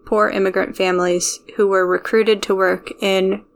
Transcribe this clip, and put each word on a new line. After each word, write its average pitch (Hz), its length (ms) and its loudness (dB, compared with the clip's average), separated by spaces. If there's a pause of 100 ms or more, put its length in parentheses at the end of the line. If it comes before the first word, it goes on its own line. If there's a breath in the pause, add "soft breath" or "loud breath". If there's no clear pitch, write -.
poor 214 240 2
immigrant 190 480 -2
families, 180 640 0 (160)
who 208 140 2
were 185 180 2
recruited 208 560 0
to 196 140 -2
work 185 340 0 (100)
in 190 440 0 (120)